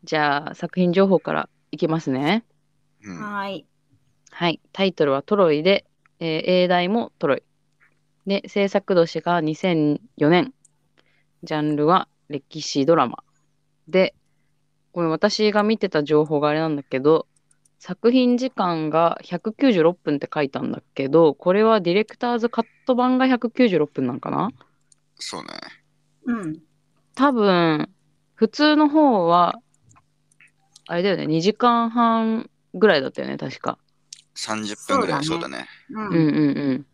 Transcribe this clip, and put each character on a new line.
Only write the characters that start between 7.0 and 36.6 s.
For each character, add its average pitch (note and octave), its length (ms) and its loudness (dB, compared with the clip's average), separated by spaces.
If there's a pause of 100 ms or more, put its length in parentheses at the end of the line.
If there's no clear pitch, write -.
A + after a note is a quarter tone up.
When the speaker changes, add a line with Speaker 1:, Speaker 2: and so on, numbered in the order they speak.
Speaker 1:
ト E3 80 -2
ロ C3+ 80 2
イ。 - 80 -10 (800)
で、 G3 220 -2
制 G3+ 200 -2
作 G3 280 -2
年 E3 260 2
が F3 200 0
二 D#3 120 -2
千 D3+ 480 0 (140)
四 D3+ 160 2
年。 E3 220 2 (920)
ジ E3+ 100 -10
ャ D3+ 80 -2
ン D3+ 140 -2
ル D3 100 0
は F3+ 220 2 (220)
歴 D3 340 -12
史 C#3 240 -2
ド E3 80 6
ラ C#3 120 2
マ。 - 160 -10 (640)
で、 F#3 280 0 (800)
こ F3 100 -2
れ D#3+ 60 0
私 G#3 420 0
が G#3 100 0
見 G#3+ 160 0
て G3 120 -4
た D#3 140 0
情 D3+ 220 2
報 D3+ 140 -2
が D3 100 0
あ D3 40 0
れ D#3 60 -2
な D#3+ 100 -2
ん D3+ 60 -4
だ C#3+ 60 -8
け - 180 -6
ど、 D3+ 280 2 (520)
作 - 320 -2
品 B3 260 2
時 C4 120 -4
間 E3+ 400 -4
が E3 320 2
百 G3 320 -8
九 C4+ 180 2
十 F3 120 2
六 F3 180 2
分 D3 140 -2
っ C#3+ 40 -4
て - 140 -10
書 D#3 80 -2
い C3+ 80 -2
た - 120 -8
ん - 100 -6
だ - 100 -8 (140)
け C3+ 140 -4
ど、 D#3 260 4
こ F3+ 180 -2
れ G#3 80 2
は A3 180 4
デ E3+ 120 -2
ィ - 20 0
レ G#3+ 120 0
ク - 120 -20
タ A#3+ 160 -4
ー A#3+ 60 -2
ズ A#3 100 -2
カ A#3 140 -4
ッ - 20 -2 (220)
ト B3+ 80 2
版 B3+ 240 2
が C4 80 2
百 A#3+ 240 0
九 B3+ 160 2
十 F3+ 100 2
六 D3+ 140 0
分 C3 160 -4
な B2 60 -4
ん - 60 -8
か - 120 -8
な？ D#3 180 -4 (680)
Speaker 2:
そ - 200 -12
う - 40 -16
ね。 G1+ 60 -16 (760)
Speaker 3:
う B3 80 -4 (140)
ん。 D#3 120 -10 (540)
Speaker 1:
多 C#4 180 2
分、 F3 560 2 (460)
普 A3 140 0
通 D4+ 280 2
の D4+ 140 4
方 C4+ 380 4
は、 F3 320 2 (1300)
あ E3+ 80 -6
れ F3 80 -2
だ G3+ 60 0
よ F3+ 80 0
ね、 D3 100 -6
二 D#3+ 160 0
時 G#3 100 2
間 A#3 380 0
半 A3+ 580 0 (240)
ぐ F#3+ 140 2
ら F3 100 6
い C3+ 40 0
だ C3 80 -6
っ - 20 -14
た - 100 -12
よ C3 60 -8
ね、 C#3 100 -8
確 C#3 220 -10
か。 - 180 -8 (560)
Speaker 2:
三 G#2+ 300 -8
十 G#2 120 -8
分 - 260 -4
ぐ G3+ 60 -2
ら D#3 120 -2
い、 C#3+ 40 -4
Speaker 3:
そ D#3+ 140 -4
う - 20 -6
だ - 80 -10
ね。 B1 200 -12 (200)
Speaker 2:
そ - 60 -20
う G#3+ 100 -8
だ G#3 60 -8
ね。 F3 60 -2
Speaker 3:
う - 0 -
ん。 D#3 140 2
Speaker 1:
う - 20 -2
ん D3 40 -2
う D3 180 0
ん D3 40 -4
う C#3+ 160 -4